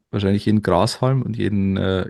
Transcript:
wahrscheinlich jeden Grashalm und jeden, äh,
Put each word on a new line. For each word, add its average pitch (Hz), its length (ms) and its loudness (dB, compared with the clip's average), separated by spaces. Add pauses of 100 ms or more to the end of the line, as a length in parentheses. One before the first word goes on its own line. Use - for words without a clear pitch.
(100)
wahrscheinlich 101 360 0
jeden 107 160 2
Grashalm 113 580 2
und 110 160 -4
jeden, 98 400 0
äh, 95 340 -2